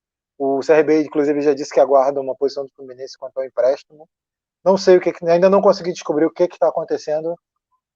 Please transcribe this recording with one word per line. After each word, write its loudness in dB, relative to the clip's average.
O -2
C 0
R 6
B, 2
inclusive, -2
já 0
disse -8
que 2
aguarda 2
uma -8
posição -6
do -18
Fluminense -18
quanto -16
ao -6
empréstimo. -4
Não 4
sei 6
o 2
que, -2
ainda 4
não 4
consegui 2
descobrir -2
o 0
que 0
que -20
tá 0
acontecendo -6